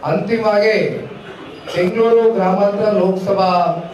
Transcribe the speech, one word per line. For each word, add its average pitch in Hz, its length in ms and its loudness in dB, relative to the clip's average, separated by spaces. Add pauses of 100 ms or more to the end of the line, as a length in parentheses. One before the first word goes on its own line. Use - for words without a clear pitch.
ಅಂತಿಮವಾಗಿ 214 680 2 (960)
ಬೆಂಗಳೂರು 226 500 2 (140)
ಗ್ರಾಮಾಂತರ 202 500 0 (140)
ಲೋಕಸಭಾ 185 480 0 (440)